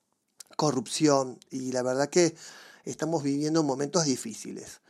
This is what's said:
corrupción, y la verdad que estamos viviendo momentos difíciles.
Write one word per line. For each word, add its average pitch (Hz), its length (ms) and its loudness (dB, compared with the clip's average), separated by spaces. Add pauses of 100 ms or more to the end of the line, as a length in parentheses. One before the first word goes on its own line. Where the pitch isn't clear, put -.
(560)
corrupción, 135 800 2 (120)
y 131 200 -6
la 127 120 0
verdad 131 260 0
que 165 260 4 (500)
estamos 151 380 -4
viviendo 151 400 0
momentos 143 440 0
difíciles. - 840 -6